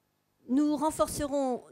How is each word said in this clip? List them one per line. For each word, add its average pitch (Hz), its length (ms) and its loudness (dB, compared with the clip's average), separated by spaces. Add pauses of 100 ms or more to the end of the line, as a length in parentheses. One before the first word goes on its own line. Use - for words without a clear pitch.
(480)
Nous 294 300 2
renforcerons 285 960 0